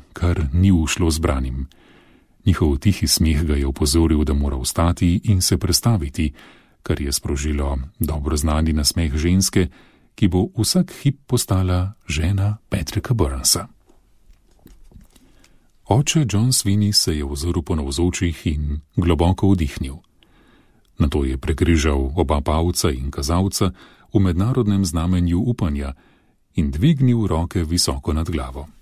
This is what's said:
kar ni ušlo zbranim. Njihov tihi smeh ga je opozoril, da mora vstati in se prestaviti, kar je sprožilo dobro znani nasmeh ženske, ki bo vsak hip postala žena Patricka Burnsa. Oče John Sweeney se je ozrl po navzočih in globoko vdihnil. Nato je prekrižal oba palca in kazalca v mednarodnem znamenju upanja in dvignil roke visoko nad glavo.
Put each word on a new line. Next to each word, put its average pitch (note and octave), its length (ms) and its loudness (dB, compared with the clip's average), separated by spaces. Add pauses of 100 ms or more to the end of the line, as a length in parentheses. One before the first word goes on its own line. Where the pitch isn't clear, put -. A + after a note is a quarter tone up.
(120)
kar E2 420 0
ni F#2+ 160 4
ušlo E2 400 2
zbranim. C#2 560 -2 (800)
Njihov D#2+ 320 2
tihi - 260 0
smeh D#2+ 400 2
ga D2+ 160 0
je C#2 60 0
opozoril, D2+ 580 2
da D2+ 80 -2
mora C#2+ 240 -2
vstati E2+ 680 0
in F#2+ 160 2
se - 180 0
prestaviti, F2 760 0 (500)
kar - 180 -4
je C#2 120 -4
sprožilo C#2+ 680 -4 (200)
dobro D2 380 -2
znani D#2 360 0
nasmeh D2+ 400 -2
ženske, F2 560 2 (460)
ki G#2 140 2
bo F#2 180 0 (100)
vsak F3 360 0 (100)
hip C3+ 240 0
postala F#2 680 0 (140)
žena F#2+ 500 0 (120)
Patricka - 460 -4
Burnsa. C2+ 520 0 (2250)
Oče C#3+ 440 2
John A2 160 2
Sweeney G#2 440 2
se F2 240 0
je D2 80 -4
ozrl D2 360 -2
po D#2+ 160 -2
navzočih E2+ 720 -2
in D2 340 -2 (160)
globoko F2 560 2
vdihnil. C#2+ 480 -2 (960)
Nato D2 260 0
je C2+ 120 -2
prekrižal C#2 800 0
oba C#2+ 240 0
palca E2 500 0
in C2+ 200 -6
kazalca F2+ 600 -2 (420)
v G#2+ 60 4
mednarodnem G2 640 0
znamenju F2 540 0
upanja D2 540 -2 (600)
in D2+ 160 0
dvignil A#2+ 560 2
roke E2 380 -2
visoko D#2+ 480 -2
nad D#2+ 180 -2
glavo. C#2 380 -8 (140)